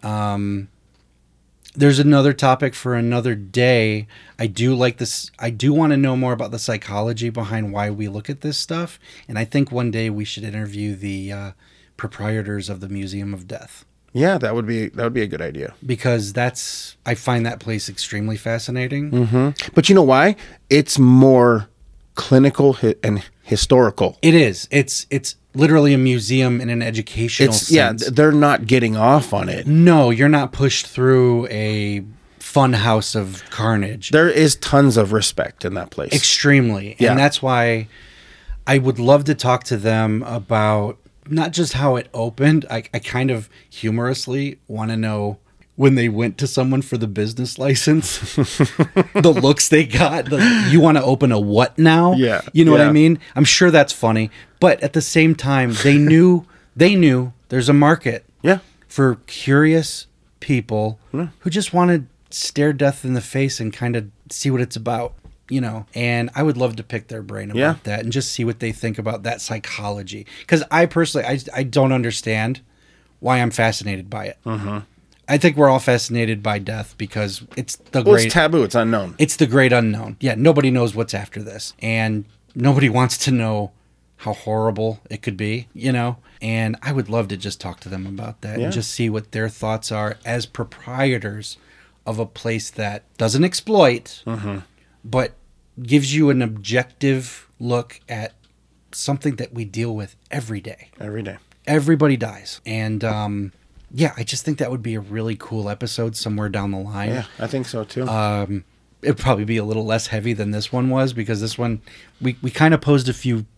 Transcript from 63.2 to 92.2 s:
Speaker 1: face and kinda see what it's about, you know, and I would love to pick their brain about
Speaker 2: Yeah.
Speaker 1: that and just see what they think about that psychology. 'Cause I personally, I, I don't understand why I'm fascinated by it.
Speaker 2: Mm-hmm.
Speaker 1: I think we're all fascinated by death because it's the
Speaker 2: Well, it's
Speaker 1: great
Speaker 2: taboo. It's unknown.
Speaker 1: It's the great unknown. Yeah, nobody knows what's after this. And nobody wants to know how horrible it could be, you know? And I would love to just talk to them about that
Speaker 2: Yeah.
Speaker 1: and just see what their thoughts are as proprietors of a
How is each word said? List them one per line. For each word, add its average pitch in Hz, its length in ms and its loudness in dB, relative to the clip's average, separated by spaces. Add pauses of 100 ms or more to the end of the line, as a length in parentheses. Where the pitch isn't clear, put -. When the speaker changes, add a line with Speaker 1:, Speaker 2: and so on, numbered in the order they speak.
Speaker 1:
face 135 380 -4
and 110 140 -6
kinda 120 320 -6 (240)
see - 220 -4
what 127 100 0
it's 120 140 -6
about, 117 400 -6 (340)
you 131 120 -2
know, 110 320 -8
and 120 420 -2
I 139 80 -2
would 151 140 0
love 120 200 -2
to 110 60 -12
pick - 240 -10
their 110 140 -12
brain 104 300 -12
about 110 80 -4
Speaker 2:
Yeah. 151 240 0
Speaker 1:
that 104 200 -6
and 117 80 -6
just 131 200 -4
see 127 120 -6
what 113 160 -4
they 113 120 -6
think 110 260 -6
about 110 260 -8
that 117 180 -8
psychology. 104 840 -10 (220)
'Cause 160 240 2
I 165 160 4
personally, 151 400 -2
I, 135 120 -2 (160)
I 135 80 -2
don't 131 280 2
understand 117 680 -4 (580)
why 123 220 0
I'm 120 100 0
fascinated 101 580 -4
by 104 160 -10
it. - 200 -14
Speaker 2:
Mm-hmm. 104 340 -8 (480)
Speaker 1:
I 143 100 2
think 143 200 2
we're 143 120 6
all 131 100 4
fascinated 117 640 -2
by 104 160 -2
death 107 380 -10
because 104 440 -8 (140)
it's - 220 -10
the - 260 -4
Speaker 2:
Well, 202 120 8
it's 113 100 4
Speaker 1:
great 110 60 -2
Speaker 2:
taboo. 160 320 2
It's 101 120 -2
unknown. 110 420 0
Speaker 1:
It's 151 200 0
the 151 100 4
great 127 260 4
unknown. 107 460 -2
Yeah, 127 180 -2
nobody 139 340 4
knows 120 240 0
what's 110 200 -6
after 98 260 -10
this. 107 400 -14
And 110 440 -4 (300)
nobody 135 340 2
wants 123 300 0
to - 120 -2
know 110 400 -2 (460)
how 107 160 -8
horrible 110 680 -4 (100)
it 113 120 -14
could 110 160 -8
be, 110 360 -6
you 127 180 -4
know? 120 260 -4 (240)
And 113 420 -4
I 135 80 -6
would 120 180 -4
love 110 200 -2
to 101 80 -8
just 98 220 -10
talk 87 220 -14
to - 80 -18
them 95 160 -10
about 110 360 -14
that 107 180 -10
Speaker 2:
Yeah. 120 60 -4
Speaker 1:
and - 80 -6
just 117 180 -6
see 117 180 -4
what 107 220 -6
their 110 180 -4
thoughts 110 420 -8
are 107 340 -6
as 120 200 -6
proprietors 120 1120 -6 (480)
of 110 140 -6
a 113 60 -4